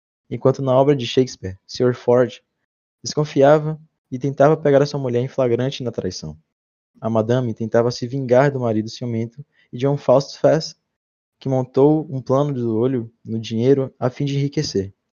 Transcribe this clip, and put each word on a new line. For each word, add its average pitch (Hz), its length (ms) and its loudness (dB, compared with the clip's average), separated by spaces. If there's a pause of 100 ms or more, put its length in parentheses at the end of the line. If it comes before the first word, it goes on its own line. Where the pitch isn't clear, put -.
(300)
enquanto 131 340 0
na 131 100 0
obra 139 220 4
de 123 100 -6
Shakespeare, 113 600 -2
senhor 123 260 -2
Ford 123 480 0 (640)
desconfiava 151 760 2 (300)
e 131 80 -10
tentava 139 400 2
pegar 143 240 4
a 147 40 2
sua 147 140 -6
mulher 123 220 -2
em 131 60 -4
flagrante 127 560 -2
na 117 80 -6
traição. 82 440 -8 (640)
A 113 100 -6
madame 113 440 0
tentava 117 380 0
se 120 160 -8
vingar 131 440 2
do 131 80 -6
marido 110 300 -2
ciumento 117 560 -8 (260)
e 127 60 -12
de 131 100 -2
um 143 80 0
falso 139 440 0
faz 147 360 0 (640)
que - 80 -10
montou 135 640 2
um 131 120 -8
plano 143 300 0
do 117 260 -4
olho 117 360 -2 (100)
no 113 160 -8
dinheiro 123 600 0
a 123 100 0
fim 143 160 -6
de 139 100 -4
enriquecer, 139 580 -4 (260)